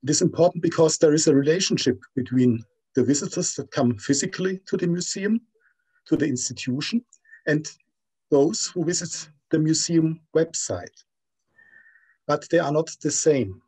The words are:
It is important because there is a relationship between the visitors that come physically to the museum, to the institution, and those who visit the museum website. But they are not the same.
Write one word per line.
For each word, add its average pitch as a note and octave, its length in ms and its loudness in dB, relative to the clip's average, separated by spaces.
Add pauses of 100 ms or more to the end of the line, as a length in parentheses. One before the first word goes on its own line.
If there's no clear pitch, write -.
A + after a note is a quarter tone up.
It C3 60 -2
is D3+ 120 2
important E3+ 400 2
because D#3+ 340 2
there D#3 160 6
is D#3 140 2
a D3+ 80 6
relationship C#3+ 640 0 (140)
between B2 500 0 (300)
the B2+ 80 2
visitors D3 520 -2
that - 180 -10
come A#2+ 260 0
physically F#3 680 -2
to - 100 -4
the F3+ 100 -2
museum, F#3+ 540 -2 (680)
to D#3 100 0
the C#3 100 0
institution, C3 800 -4 (440)
and D3+ 200 -2 (640)
those D3 380 2
who F3 160 -4
visit F3 440 -6 (220)
the D#3+ 80 2
museum D#3+ 600 0 (160)
website. - 680 -4 (1300)
But D3 200 0
they E3 120 4
are D3 120 -2
not D#3+ 180 -2 (120)
the D3+ 80 -2
same. B2+ 580 0